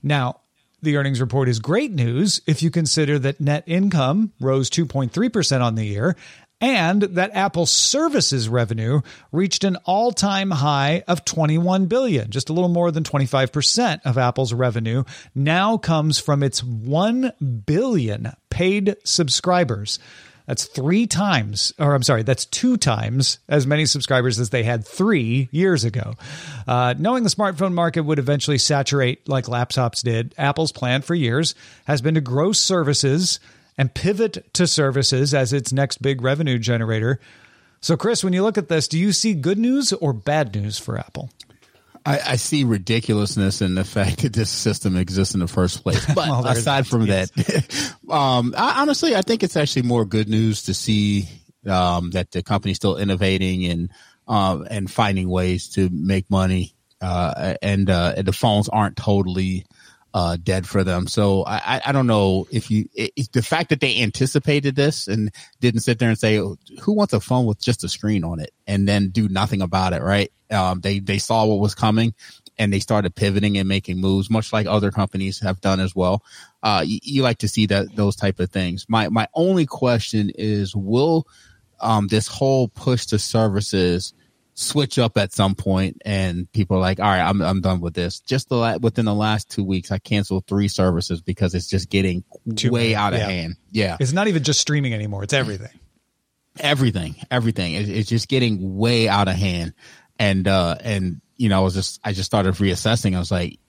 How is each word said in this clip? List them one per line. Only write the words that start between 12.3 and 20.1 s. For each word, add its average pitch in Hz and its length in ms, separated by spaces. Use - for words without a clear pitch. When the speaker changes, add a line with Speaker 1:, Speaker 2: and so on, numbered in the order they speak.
Speaker 1:
Just 131 180
a 156 40
little 180 140
more 175 240
than 156 140
twenty-five 135 480
percent 175 500
of 127 140
Apple's 123 360
revenue 117 520
now 175 440
comes 156 420
from 143 240
its 135 180
one 156 680
billion 151 680
paid 190 560
subscribers. 143 960